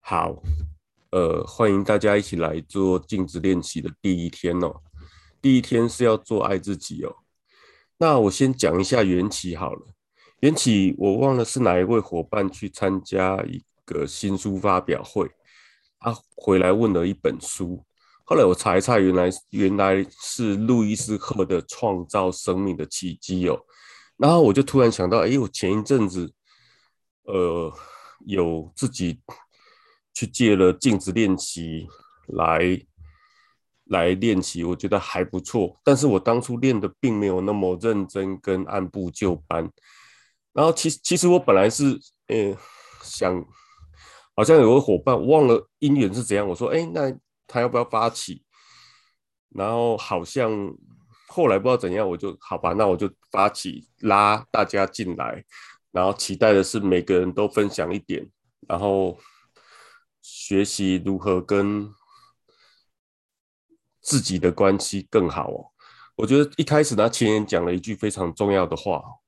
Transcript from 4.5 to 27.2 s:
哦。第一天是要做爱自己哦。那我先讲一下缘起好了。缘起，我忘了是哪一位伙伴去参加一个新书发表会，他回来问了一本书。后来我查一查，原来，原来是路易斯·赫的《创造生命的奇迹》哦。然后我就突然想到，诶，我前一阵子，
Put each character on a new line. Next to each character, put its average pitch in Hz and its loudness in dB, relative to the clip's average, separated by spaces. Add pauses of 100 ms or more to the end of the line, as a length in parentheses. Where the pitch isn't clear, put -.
哦。 85 -4 (640)
第 131 6
一 - 4
天 120 0
是 117 -4
要 113 4
做 107 -2
爱 98 0
自 95 -6
己 - -12
哦。 - -10 (840)
那 156 4
我 104 4
先 131 0
讲 92 0
一 - 0
下 117 2
缘 92 2
起 90 -8
好 82 -8
了。 - -20 (540)
缘 147 4
起， 101 2
我 98 2
忘 135 2
了 117 0
是 127 -6
哪 90 4
一 90 4
位 110 2
伙 85 -6
伴 98 -2
去 - -12
参 95 -4
加 95 -2
一 87 -10 (220)
个 76 -6
新 95 -4
书 98 -4
发 92 0
表 - -4
会， - -4 (720)
他 113 -6 (180)
回 95 2
来 90 4
问 110 2
了 87 0
一 98 -2
本 - -4
书。 - -10 (400)
后 170 0
来 135 6
我 90 4
查 92 2
一 - 4
查， 117 2
原 95 4
来， 90 2 (220)
原 101 0
来 98 2
是 - -4
路 113 2
易 104 0
斯· 107 -6
赫 - -4
的 85 -2
《创 98 -4
造 92 -2
生 92 -4
命 95 -2
的 76 -8
奇 - -8
迹》 92 -4
哦。 - -4 (560)
然 139 4
后 170 6
我 127 6
就 131 2
突 135 2
然 117 6
想 90 -2
到， 110 2
诶， 107 2
我 127 0
前 98 -2
一 107 -4
阵 113 0
子， 90 -8 (920)